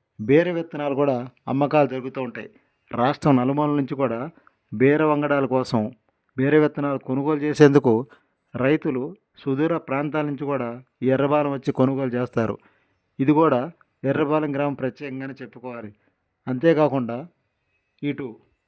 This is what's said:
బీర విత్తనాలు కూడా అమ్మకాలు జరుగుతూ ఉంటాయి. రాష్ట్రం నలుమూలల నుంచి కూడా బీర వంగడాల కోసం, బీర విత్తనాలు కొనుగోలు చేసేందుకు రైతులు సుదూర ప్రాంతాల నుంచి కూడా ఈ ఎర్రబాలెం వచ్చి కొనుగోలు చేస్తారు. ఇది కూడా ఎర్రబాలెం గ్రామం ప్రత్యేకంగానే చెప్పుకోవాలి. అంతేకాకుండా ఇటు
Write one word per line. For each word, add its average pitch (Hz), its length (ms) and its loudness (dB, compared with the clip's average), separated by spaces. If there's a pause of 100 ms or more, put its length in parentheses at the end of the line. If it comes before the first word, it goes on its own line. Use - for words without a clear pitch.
(200)
బీర 143 320 4
విత్తనాలు 151 440 -6
కూడా 139 220 0 (300)
అమ్మకాలు 139 400 2
జరుగుతూ 131 340 -8
ఉంటాయి. 117 280 -10 (420)
రాష్ట్రం 139 440 2
నలుమూలల 143 400 0
నుంచి 139 200 -4
కూడా 120 240 -2 (520)
బీర 139 320 4
వంగడాల 147 420 2
కోసం, 123 360 -2 (560)
బీర 139 200 2
విత్తనాలు 143 420 0
కొనుగోలు 143 400 -4
చేసేందుకు 139 540 6 (600)
రైతులు 131 500 -2 (340)
సుదూర 143 400 -2
ప్రాంతాల 147 480 -4
నుంచి 143 200 -6
కూడా 127 240 -4 (300)
ఈ 123 100 0
ఎర్రబాలెం 139 420 2
వచ్చి 139 200 -6
కొనుగోలు 131 400 0
చేస్తారు. 117 440 -4 (640)
ఇది 139 140 4
కూడా 147 280 4 (420)
ఎర్రబాలెం 147 500 0
గ్రామం 143 220 -2
ప్రత్యేకంగానే 135 600 -10
చెప్పుకోవాలి. 117 560 -16 (560)
అంతేకాకుండా 131 720 2 (840)
ఇటు 143 260 -6 (400)